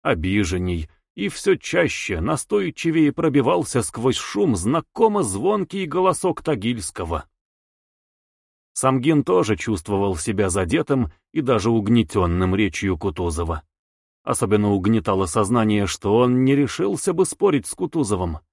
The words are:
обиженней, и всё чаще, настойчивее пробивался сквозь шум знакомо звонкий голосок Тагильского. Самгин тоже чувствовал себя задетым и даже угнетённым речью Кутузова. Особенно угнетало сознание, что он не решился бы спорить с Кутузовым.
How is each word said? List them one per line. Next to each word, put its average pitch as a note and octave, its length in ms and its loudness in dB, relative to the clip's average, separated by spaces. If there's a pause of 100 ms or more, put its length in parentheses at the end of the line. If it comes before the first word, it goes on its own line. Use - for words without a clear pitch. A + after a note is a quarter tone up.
обиженней, F2+ 880 -2 (240)
и G3 160 -4
всё - 260 0
чаще, B2+ 640 -2
настойчивее D#3+ 880 0
пробивался C#3+ 720 2
сквозь A#2 380 -2
шум F#3+ 360 0
знакомо E3 680 0
звонкий F3+ 640 -2
голосок F3+ 560 0
Тагильского. G2+ 800 -4 (1500)
Самгин C3+ 500 2
тоже E3+ 320 2
чувствовал G2 600 -2
себя G2 340 -2
задетым A2+ 600 0 (220)
и D#3+ 80 -2
даже A#2 300 0
угнетённым F#2+ 840 2
речью F#2+ 440 -2
Кутузова. E2 640 -4 (600)
Особенно G#2 500 0
угнетало G2 520 2
сознание, G#2+ 640 0
что G2+ 320 -2
он B2 260 2
не C3+ 100 4
решился F3 600 -2
бы F3+ 100 2
спорить D#3+ 420 0
с - 80 -12
Кутузовым. G2 680 -2 (120)